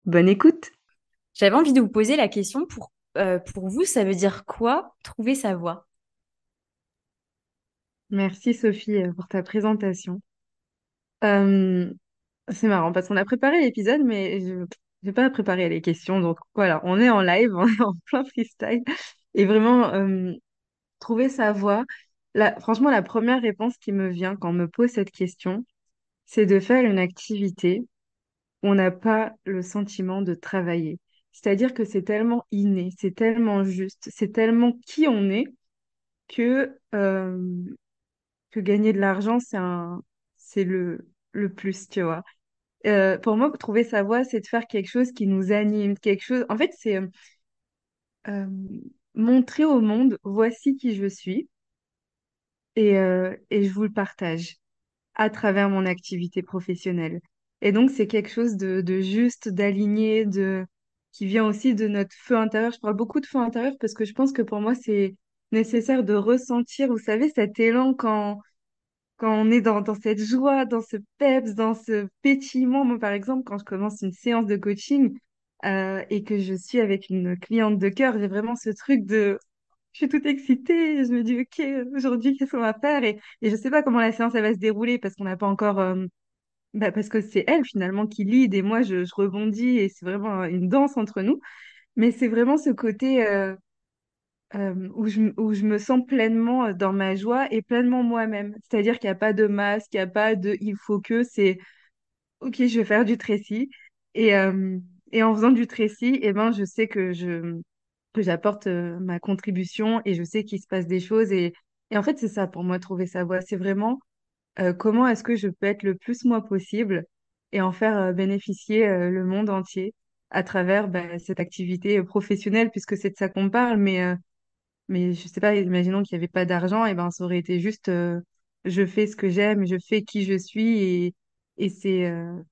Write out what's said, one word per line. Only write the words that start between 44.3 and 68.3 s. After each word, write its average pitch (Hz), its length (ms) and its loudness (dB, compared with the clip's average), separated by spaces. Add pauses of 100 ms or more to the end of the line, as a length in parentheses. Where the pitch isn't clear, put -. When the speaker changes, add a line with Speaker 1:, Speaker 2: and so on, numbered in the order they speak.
Speaker 1:
de 196 60 -18
faire 233 200 -4
quelque 196 240 -6
chose 247 220 0
qui 220 140 -4
nous 190 260 0
anime, 208 460 0
quelque 196 240 0
chose, 247 280 -2
en 220 80 -2
fait, 311 180 0
c'est, 202 220 -2
euh, 190 100 -6 (1200)
euh, 202 180 -6 (680)
montrer 254 500 4
au 285 160 4
monde, 220 420 2
voici 226 540 0
qui 247 180 -2
je 196 120 -4
suis, 196 420 -6 (1300)
et, 208 220 6
euh, 185 360 0 (160)
et 202 140 2
je 196 80 0
vous 208 120 -2
le 208 80 -4
partage 170 640 -6 (580)
à 214 160 0
travers 202 400 0
mon 190 160 0
activité 180 560 -6
professionnelle. 180 800 -6 (420)
Et 202 100 2
donc, 240 180 4
c'est 226 160 0
quelque 208 240 -2
chose 233 260 -2
de, 190 260 -2
de 185 180 -2
juste, 220 480 -2
d'aligné, 208 800 0
de... 190 400 -2 (460)
qui - 140 -8
vient 220 200 2
aussi 214 280 0
de 214 140 0
notre 202 260 -2
feu - 220 -2
intérieur. 220 360 0
Je - 80 -16
parle 214 140 -2
beaucoup 233 260 -2
de 285 60 -14
feu 277 120 -4
intérieur 240 420 -2
parce 214 140 -4
que 220 100 -4
je 208 80 -8
pense 269 200 0
que 254 100 -2
pour 208 180 -4
moi, 220 140 0
c'est 202 420 -2 (360)
nécessaire 226 520 0
de 196 80 0
ressentir, 240 760 0
vous 233 100 0
savez, 226 320 0
cet 208 280 -2
élan 247 360 2
quand, 208 460 -2 (760)